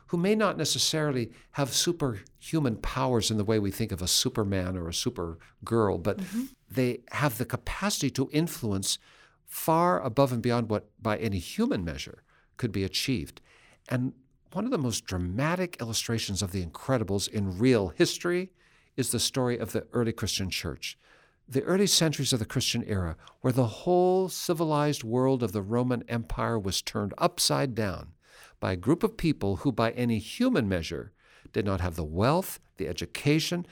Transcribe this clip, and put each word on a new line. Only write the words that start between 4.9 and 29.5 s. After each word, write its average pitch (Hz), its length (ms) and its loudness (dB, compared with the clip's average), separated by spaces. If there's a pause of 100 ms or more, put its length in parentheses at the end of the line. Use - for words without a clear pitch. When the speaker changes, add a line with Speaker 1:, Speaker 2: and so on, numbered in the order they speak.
Speaker 1:
Supergirl, 90 1080 0
but 101 180 -2
Speaker 2:
Mm-hmm. 196 240 -6 (260)
Speaker 1:
they 123 320 0 (100)
have 135 260 0
the 127 60 0
capacity - 680 -2
to 135 200 -2
influence 120 680 0 (480)
far 175 560 2
above 131 300 2
and 120 100 -2
beyond 120 280 0
what 104 220 -2 (100)
by 107 160 0
any 101 220 -2
human 190 440 -2
measure - 400 -8 (320)
could 120 160 -4
be 98 140 0
achieved. - 560 -4 (480)
And 127 240 0 (400)
one 190 100 -4
of 254 80 -4
the 254 60 2
most 123 280 0
dramatic 135 760 -2
illustrations 113 600 -2
of 92 120 -2
the 95 120 -2
Incredibles 98 640 -2
in 98 320 -2
real 113 300 4
history 175 640 0 (420)
is 131 160 0
the 117 80 0
story 123 380 0
of - 160 -4
the 110 180 -2
early 113 220 0
Christian 98 360 -4
church. - 480 -6 (520)
The 135 140 0
early 190 240 4
centuries 147 440 2
of 123 80 2
the 107 60 -2
Christian - 400 -2
era, 90 320 -2 (240)
where 131 100 2
the 123 140 4 (180)
whole 180 460 4
civilized 151 720 0
world 127 400 2
of 104 80 0
the 101 100 0
Roman 120 460 0
Empire 117 500 0
was 95 240 -2
turned 104 360 -2
upside 143 580 0
down 85 380 -4 (480)
by 104 100 0
a 92 60 0
group 123 260 2
of 220 140 0
people 101 400 0